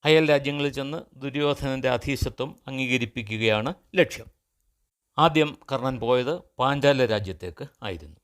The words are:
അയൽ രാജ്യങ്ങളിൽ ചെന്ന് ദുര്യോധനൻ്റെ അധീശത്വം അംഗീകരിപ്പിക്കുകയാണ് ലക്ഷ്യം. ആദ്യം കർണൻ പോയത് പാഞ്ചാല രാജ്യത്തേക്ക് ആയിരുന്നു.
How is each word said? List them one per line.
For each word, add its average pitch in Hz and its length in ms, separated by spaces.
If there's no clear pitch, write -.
അയൽ 156 240
രാജ്യങ്ങളിൽ 143 400
ചെന്ന് 139 340
ദുര്യോധനൻ്റെ 135 760
അധീശത്വം 127 760
അംഗീകരിപ്പിക്കുകയാണ് 117 1040
ലക്ഷ്യം. - 400
ആദ്യം 151 400
കർണൻ 127 280
പോയത് 123 400
പാഞ്ചാല 139 460
രാജ്യത്തേക്ക് 101 640
ആയിരുന്നു. 78 400